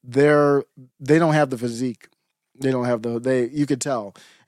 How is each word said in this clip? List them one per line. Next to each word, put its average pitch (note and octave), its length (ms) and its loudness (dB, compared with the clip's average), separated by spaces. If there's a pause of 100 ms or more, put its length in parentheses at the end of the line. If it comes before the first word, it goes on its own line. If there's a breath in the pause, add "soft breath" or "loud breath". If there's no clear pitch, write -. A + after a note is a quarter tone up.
They're, C#3+ 600 2 (380)
they D3 180 4
don't D#3+ 140 2
have D3 160 2
the B2+ 80 -6
physique. A#2+ 500 -6 (500)
They C3+ 140 -2
don't B2 140 -2
have A#2+ 160 -2
the, A#2 180 -4
they, B2 300 0
you C#3+ 160 -2
could C3+ 160 -2
tell. A#2 340 -6 (320 soft breath)